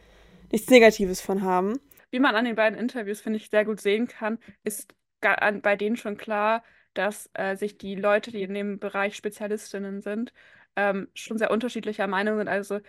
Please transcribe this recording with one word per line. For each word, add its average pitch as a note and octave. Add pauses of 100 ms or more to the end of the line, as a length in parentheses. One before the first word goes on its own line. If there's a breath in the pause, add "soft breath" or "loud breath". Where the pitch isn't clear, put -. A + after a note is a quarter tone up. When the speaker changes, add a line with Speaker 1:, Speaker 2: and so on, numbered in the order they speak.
(520 soft breath)
Speaker 1:
nichts A3
Negatives G#3+
von G3
haben. F#3+ (300 soft breath)
Speaker 2:
Wie B3
man C4
an A#3
den A#3
beiden A3
Interviews, G#3+
finde A3
ich, -
sehr G#3+
gut G#3+
sehen G#3+
kann, A3+ (260 loud breath)
ist - (260)
ga-, G3
an, G#3
bei G3+
denen G#3
schon G#3
klar, A3 (300 soft breath)
dass, G3+
äh, F#3+
sich G#3
die G3
Leute, G#3
die G#3
in F#3+
dem G3+
Bereich G3+
Spezialistinnen G3+
sind, G#3+ (440 soft breath)
ähm, G3
schon -
sehr G#3+
unterschiedlicher G#3+
Meinung G3+
sind. G#3
Also G3+